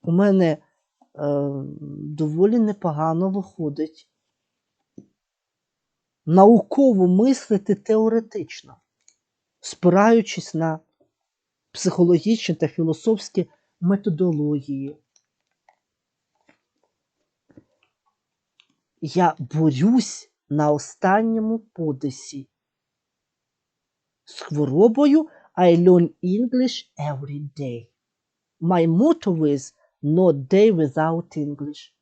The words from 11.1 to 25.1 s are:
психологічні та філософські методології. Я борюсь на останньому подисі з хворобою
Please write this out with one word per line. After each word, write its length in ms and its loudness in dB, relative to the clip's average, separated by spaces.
психологічні 840 0
та 120 -4
філософські 840 -4
методології. 1160 -4
Я 380 0
борюсь 920 0
на 220 0
останньому 880 -2
подисі 880 -10
з 160 -20
хворобою 880 2